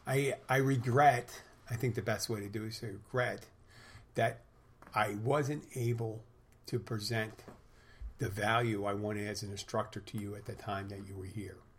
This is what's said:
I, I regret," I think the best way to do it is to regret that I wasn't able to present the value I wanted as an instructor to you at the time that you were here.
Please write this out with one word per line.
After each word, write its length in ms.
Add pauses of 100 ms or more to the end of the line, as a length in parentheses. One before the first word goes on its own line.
I, 280 (140)
I 80
regret," 840 (260)
I 80
think 200
the 60
best 280
way 100
to 80
do 160
it 40
is 100
to 80
regret 580 (680)
that 260 (540)
I 280
wasn't 420 (100)
able 500 (420)
to 120
present 680 (760)
the 100
value 560
I 80
wanted 360
as 140
an 80
instructor 500
to 180
you 160
at 100
the 100
time 340
that 200
you 80
were 80
here. 320 (220)